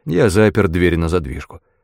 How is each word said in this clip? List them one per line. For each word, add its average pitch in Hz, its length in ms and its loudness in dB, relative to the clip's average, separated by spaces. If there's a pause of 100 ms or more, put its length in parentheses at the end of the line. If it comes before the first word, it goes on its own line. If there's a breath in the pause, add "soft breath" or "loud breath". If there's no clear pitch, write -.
Я 147 240 0
запер 104 380 2
дверь 85 300 0
на 85 100 -2
задвижку. 80 540 -6 (220)